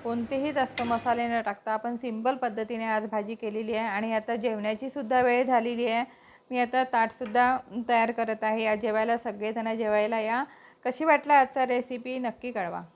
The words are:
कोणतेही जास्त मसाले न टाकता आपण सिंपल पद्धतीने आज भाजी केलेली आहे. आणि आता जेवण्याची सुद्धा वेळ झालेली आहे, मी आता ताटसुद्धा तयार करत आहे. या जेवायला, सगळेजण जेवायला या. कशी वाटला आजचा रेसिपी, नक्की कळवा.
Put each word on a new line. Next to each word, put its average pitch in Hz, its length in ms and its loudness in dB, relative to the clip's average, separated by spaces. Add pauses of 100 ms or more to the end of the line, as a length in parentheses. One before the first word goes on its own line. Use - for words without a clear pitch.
कोणतेही 240 480 -2
जास्त 262 300 0
मसाले 233 460 0
न 233 140 0
टाकता 214 300 -4
आपण 226 240 -4
सिंपल 240 400 -2
पद्धतीने 226 500 -4
आज 220 240 -2
भाजी 214 260 -4
केलेली 220 400 -4
आहे. 220 120 -2
आणि 214 260 -2
आता 220 220 -2
जेवण्याची 220 540 -2
सुद्धा 254 320 0
वेळ 247 220 4
झालेली 240 440 2
आहे, 233 180 0 (460)
मी 247 80 -2
आता 247 240 2
ताटसुद्धा 247 720 2 (320)
तयार 233 220 4
करत 220 320 -2
आहे. 220 200 0
या 214 120 2
जेवायला, 220 420 0
सगळेजण 220 600 -4
जेवायला 214 420 2
या. 226 240 -2 (420)
कशी 254 200 -2
वाटला 294 280 6
आजचा 262 320 6
रेसिपी, 247 540 -2
नक्की 247 320 -6
कळवा. 175 300 -6 (140)